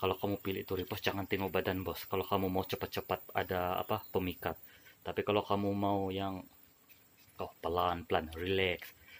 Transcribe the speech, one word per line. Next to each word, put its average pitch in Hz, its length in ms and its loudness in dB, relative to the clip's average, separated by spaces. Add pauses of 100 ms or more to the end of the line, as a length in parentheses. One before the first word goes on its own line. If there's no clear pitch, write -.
kalau 92 180 2
kamu 101 240 0
pilih 95 220 -2
itu - 100 -4
Ripos, 92 240 -4
jangan 98 300 0
tengok 95 240 0
badan, 92 320 2
Bos. 85 240 -6
Kalau 95 180 0
kamu 95 240 2
mau 92 160 0
cepat-cepat - 640 -4
ada, 92 460 0
apa, 104 320 0
pemikat. 90 480 -2 (480)
Tapi 92 180 -2
kalau 104 220 4
kamu 98 260 2
mau 101 380 2
yang, 95 340 -4 (960)
oh, 95 120 -6 (100)
pelan-pelan, 85 760 2
relax, 92 540 2 (300)